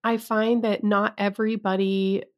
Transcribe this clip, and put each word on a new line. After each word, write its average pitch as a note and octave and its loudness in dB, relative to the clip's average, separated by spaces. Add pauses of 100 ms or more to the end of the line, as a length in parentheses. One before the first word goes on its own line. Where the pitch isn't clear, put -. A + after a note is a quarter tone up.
I A#3 0
find A3+ 0
that G#3+ 0
not G#3 2
everybody G3 0 (140)